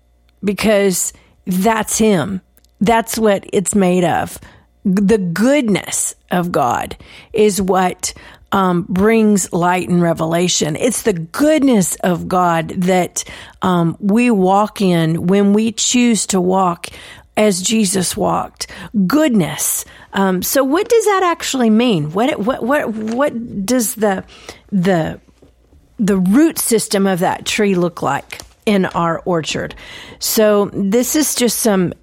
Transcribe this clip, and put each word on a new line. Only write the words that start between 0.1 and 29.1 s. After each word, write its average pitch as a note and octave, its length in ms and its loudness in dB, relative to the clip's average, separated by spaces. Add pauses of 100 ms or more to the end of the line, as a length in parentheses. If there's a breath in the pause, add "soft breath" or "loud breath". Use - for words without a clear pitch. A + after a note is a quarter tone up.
because G3 680 0 (340 soft breath)
that's G3+ 500 0
him. G3 440 0 (400)
That's A3+ 360 0
what G#3 340 0
it's - 220 -2
made F3+ 300 2
of. F#2+ 340 -2 (480 loud breath)
The G3+ 320 2
goodness G#3 960 -2 (160)
of F3 220 -2
God C3+ 460 -2 (340 loud breath)
is G#3 300 2
what, F#3 520 0 (380 loud breath)
um, F#3 380 0
brings G#3 640 2
light F3+ 340 0
and F3 140 2
revelation. E3 760 0
It's - 280 -2
the A3 100 0
goodness B3+ 880 0
of F3 240 -2
God F3 420 0
that, F3+ 540 -2 (380 loud breath)
um, F3 400 0
we A3 280 2
walk G3+ 520 0
in E3+ 460 0
when G3+ 260 2
we A3 180 0
choose A#3+ 560 0
to - 140 0
walk F#3 460 0 (500 loud breath)
as G#3 240 2
Jesus G3+ 560 0
walked. E3+ 500 -4 (400 loud breath)
Goodness. G#3+ 760 0 (260 loud breath)
Um, F#3+ 300 0
so C4+ 240 0
what D#4+ 240 0
does A4+ 160 4
that F#4+ 180 2
actually D4+ 460 0
mean? G#3+ 420 2
What, A3+ 280 0
what, A#3 220 -2
what, C#4 280 -2
what A3+ 760 -4
does A#3 300 -2
the, G3 300 -2 (460 loud breath)
the, E3+ 500 0 (760)
the G3 200 0
root G#3 420 2
system G3 480 0
of F#3+ 120 0
that E3+ 260 -2
tree G3+ 300 0
look F3 260 -2
like - 400 -6 (240)
in G3 200 2
our E3+ 400 -2